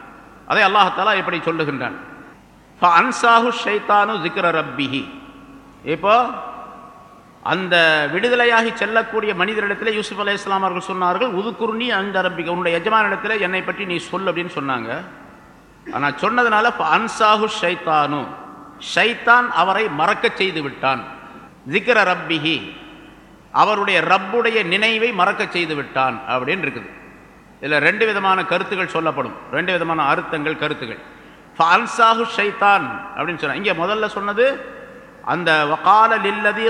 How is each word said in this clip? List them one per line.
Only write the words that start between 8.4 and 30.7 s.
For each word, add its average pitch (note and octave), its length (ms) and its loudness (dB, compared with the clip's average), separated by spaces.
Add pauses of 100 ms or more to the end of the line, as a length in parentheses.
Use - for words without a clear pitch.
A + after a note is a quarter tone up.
செல்லக்கூடிய G#3+ 600 -2
மனிதரிடத்திலே G3+ 580 0
யூசுப் G#3 280 -4
அலைஹிஸ்ஸலாம் G3 400 -2
அவர்கள் F3+ 280 -2
சொன்னார்கள், F#3 500 0
"உதுகுர்னி A3 500 -4
அந்த G3 340 0
ரப்பிக", F3 260 -4
உன்னுடைய F3 300 0
எஜமானிடத்திலே G#3 600 0
என்னை F#3 220 -2
பற்றி F#3+ 220 -6
நீ F3 120 -4
சொல் F3+ 340 -6
அப்படின்னு F3 240 -4
சொன்னாங்க. C3 360 -4 (960)
ஆனா C#3 220 -2
சொன்னதுனால, A3 720 2
"ஃபஅன்சாஹு G#3+ 680 2 (140)
ஷைத்தானு", D#3 600 0 (760)
ஷைத்தான் A#3 560 4
அவரை F#3+ 380 2
மறக்க F3+ 460 0
செய்து F3+ 280 -2
விட்டான், C3+ 400 -2 (680)
"ஸிக்ர A3 340 2
ரப்பிஹி", D#3+ 520 -2 (960)
அவருடைய G3 480 2
ரப்புடைய G3 640 0
நினைவை A3 480 0
மறக்க G3+ 340 0
செய்து E3+ 280 -4
விட்டான் C3 420 -4 (120)
அப்படின்னு C3 380 -4
இருக்குது. A#2 240 -10 (720)
இதுல D3 180 -2
ரெண்டு F#3+ 280 2
விதமான G3 380 2
கருத்துகள் F#3 500 -4
சொல்லப்படும், C#3+ 420 -4 (160)
ரெண்டு E3+ 200 -2
விதமான E3 300 -2
அர்த்தங்கள், D#3 540 -2
கருத்துகள். C#3+ 440 -6 (580)